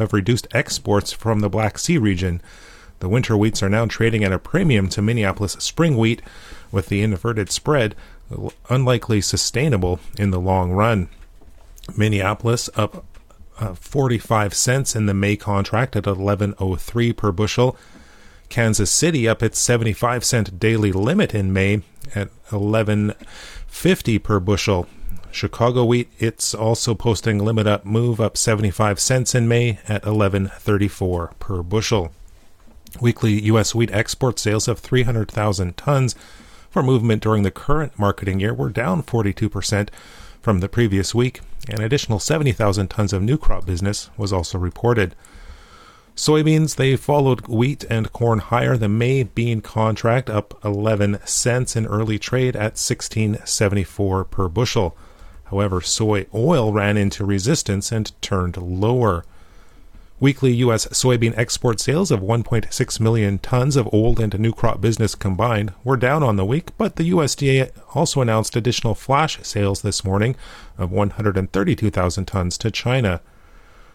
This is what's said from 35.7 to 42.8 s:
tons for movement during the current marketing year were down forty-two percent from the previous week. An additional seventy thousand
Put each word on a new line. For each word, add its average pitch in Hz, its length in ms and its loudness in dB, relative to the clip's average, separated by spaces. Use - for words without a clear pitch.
tons 135 380 0
for 190 120 0
movement 120 400 4
during 110 220 2
the 98 80 2
current 156 460 -2
marketing 98 420 0
year 107 140 0
were 131 160 -4
down 143 320 -2
forty-two 104 480 -2
percent 101 420 -2
from 101 180 2
the 98 100 -2
previous 98 440 0
week. 123 280 0
An 107 140 -4
additional 113 380 0
seventy 147 340 0
thousand 101 360 2